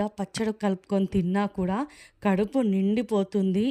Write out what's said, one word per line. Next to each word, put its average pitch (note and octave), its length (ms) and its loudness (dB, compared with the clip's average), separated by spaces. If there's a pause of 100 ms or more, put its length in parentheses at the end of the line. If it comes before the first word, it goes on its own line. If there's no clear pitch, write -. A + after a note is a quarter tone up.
(140)
పచ్చడి G#3+ 400 -4
కలుపుకొని G3 540 0
తిన్నా F#3+ 400 0
కూడా F#3+ 320 -4 (440)
కడుపు G3+ 440 2
నిండిపోతుంది. G3 1040 0